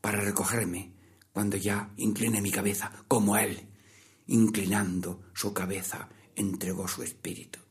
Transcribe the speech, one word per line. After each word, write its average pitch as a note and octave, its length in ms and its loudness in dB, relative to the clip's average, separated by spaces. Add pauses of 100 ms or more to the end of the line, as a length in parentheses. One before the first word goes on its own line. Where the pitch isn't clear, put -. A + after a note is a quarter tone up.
para G#2 200 0
recogerme G2 720 -2 (380)
cuando G2+ 240 0
ya G2+ 420 -2
incline A2 420 0
mi G2 100 -2
cabeza, G2 400 -2 (160)
como G#2 300 4
Él, G#2 320 -2 (580)
inclinando G2 1040 2
su G#2 200 -4
cabeza, F#2+ 560 -4 (260)
entregó F#2+ 540 -2
su - 160 -6
espíritu. - 560 -10 (100)